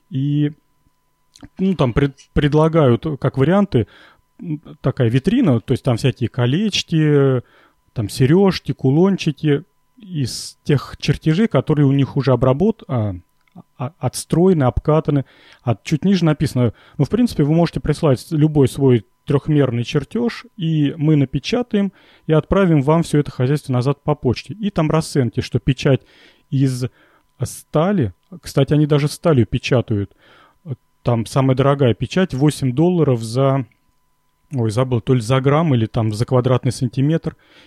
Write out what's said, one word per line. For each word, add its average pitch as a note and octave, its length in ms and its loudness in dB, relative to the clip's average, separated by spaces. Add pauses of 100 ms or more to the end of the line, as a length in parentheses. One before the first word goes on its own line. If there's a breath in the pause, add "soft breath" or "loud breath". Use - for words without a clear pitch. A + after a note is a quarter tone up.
(100)
И D3 420 -2 (1080)
ну, F#3+ 160 0
там C3 180 0
пред-, C#3+ 400 -4
предлагают D3+ 720 2 (140)
как C3+ 180 -4
варианты, D3+ 480 2 (540 soft breath)
м, D#3+ 200 -8 (200)
такая B2+ 280 -2
витрина, D3 520 2
то - 120 -6
есть A#2+ 100 -2
там B2 140 0
всякие B2 320 -2
колечки, C#3+ 1120 0 (500 soft breath)
там G#2 160 -6
серёжки, E3 640 2
кулончики D#3 920 0 (340)
из E3 640 -8
тех - 340 -2
чертежей, D#3+ 500 0
которые D3 380 2
у C3+ 60 4
них C#3 240 0
уже C3+ 160 2
обработ-, C3 560 0
а, G#2+ 260 -4 (640)
а, C3 200 -8
отстроены, D#3+ 640 0
обкатаны. D3 600 0 (380 soft breath)
А A#2+ 200 -2
чуть - 220 -4
ниже F#3 200 2
написано: C3 500 0 (240 soft breath)
«Ну, - 60 2
в - 60 0
принципе, A3 340 0
вы D3 100 2
можете E3 260 0
прислать D3 500 -2
любой D3 380 2
свой B2+ 380 2 (200)
трёхмерный C3+ 580 0
чертёж, A3 600 -6 (120)
и D#3+ 420 -2
мы D#3 180 2
напечатаем G3+ 760 -2 (340 soft breath)
и D3+ 60 0
отправим E3 500 2
вам D#3+ 200 2
всё D3+ 160 0
это C#3+ 120 -2
хозяйство C3+ 420 -2
назад B2 300 -2
по D3+ 120 -2
почте». - 400 -4
И G#3 160 -4
там D#3 200 -2
расценки, C#3+ 500 -2
что - 180 -6
печать - 440 0 (480 soft breath)
из C3 340 0 (580 soft breath)
стали, D3+ 720 -2 (300)
кстати, - 300 -2
они D3 140 2
даже D3 220 0
сталью C3+ 380 0
печатают. A2 640 -2 (920 soft breath)
Там A2+ 240 -2
самая C3+ 300 0
дорогая C#3 380 2
печать, F3+ 400 -2
восемь C3+ 380 0
долларов D3 500 0
за, C3+ 440 -2 (880)
ой, A#2 160 0
забыл, B2 300 -2
то C3+ 140 0
ли B2+ 60 2
за B2+ 200 0
грамм C#3+ 340 2
или A2+ 120 0
там A2 260 -2
за G#2+ 120 -6
квадратный B2 480 0
сантиметр. C#3+ 640 -4 (300 soft breath)